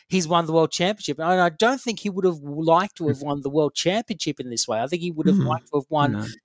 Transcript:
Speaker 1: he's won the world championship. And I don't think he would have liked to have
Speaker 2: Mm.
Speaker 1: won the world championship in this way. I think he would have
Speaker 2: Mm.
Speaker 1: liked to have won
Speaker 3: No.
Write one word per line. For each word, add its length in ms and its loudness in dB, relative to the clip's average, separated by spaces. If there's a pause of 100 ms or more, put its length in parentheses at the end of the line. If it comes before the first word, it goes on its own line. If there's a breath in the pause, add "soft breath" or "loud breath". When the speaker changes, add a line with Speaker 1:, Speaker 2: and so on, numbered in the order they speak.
Speaker 1:
he's 180 0
won 180 2
the 80 -2
world 180 4
championship. 480 -2
And 80 -2
I 220 4
don't 320 2
think 200 -6
he 80 -4
would 160 -4
have 180 2
liked 540 2
to 100 -4
have 120 0
Speaker 2:
Mm. 60 -12
Speaker 1:
won 160 -4
the 80 -4
world 260 2
championship 680 -2
in 80 -8
this 180 -4
way. 140 0
I 60 -2
think 140 -4
he 100 -4
would 160 -4
have 100 6
Speaker 2:
Mm. 100 2
Speaker 1:
liked 240 -4
to 80 -2
have 100 -8
won 240 2
Speaker 3:
No. 120 -4 (200)